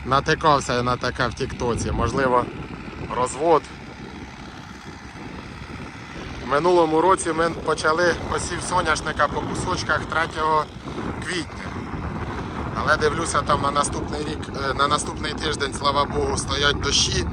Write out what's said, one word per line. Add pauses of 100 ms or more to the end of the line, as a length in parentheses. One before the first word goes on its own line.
натикався
я
на
таке
в
Тіктоці.
Можливо, (720)
розвод. (2750)
В
минулому
році
ми
почали (180)
посів (100)
соняшника
по
кусочках
третього (600)
квітня. (1160)
Але
дивлюся,
там
на
наступний
рік, (320)
е,
на
наступний
тиждень,
слава
Богу,
стоять
дощі.